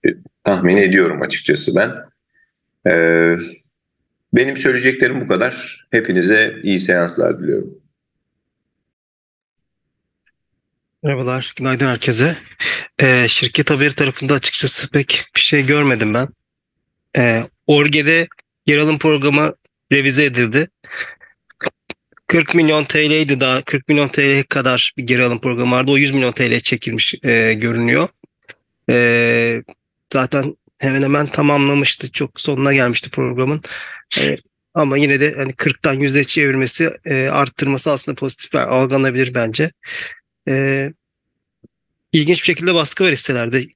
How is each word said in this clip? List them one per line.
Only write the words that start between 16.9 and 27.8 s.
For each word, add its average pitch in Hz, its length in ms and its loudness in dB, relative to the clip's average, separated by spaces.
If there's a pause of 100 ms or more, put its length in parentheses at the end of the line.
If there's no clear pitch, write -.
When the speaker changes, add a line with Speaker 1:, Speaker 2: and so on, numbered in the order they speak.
Speaker 2:
Ee, 117 240 2 (240)
Orge'de 151 640 2 (380)
yer 147 120 2
alım 151 200 0
programı 147 560 0 (380)
revize 139 320 2
edildi. 123 440 0 (1600)
Kırk 165 280 0
milyon 156 300 4
T 151 260 0
L'ydi 147 300 0
daha, 131 220 0
kırk - 260 -6
milyon 147 200 2
T 139 320 2
L - 20 -4
kadar 127 540 -2
bir 131 60 -8
geri 123 200 0
alım 120 180 0
programı 123 340 0
vardı. 131 180 0
O 139 40 4
yüz 139 140 2
milyon 131 220 0
T 123 180 -2
L 120 100 0
çekilmiş, - 540 -2 (100)
e, 113 300 2
görünüyor. 117 540 0 (840)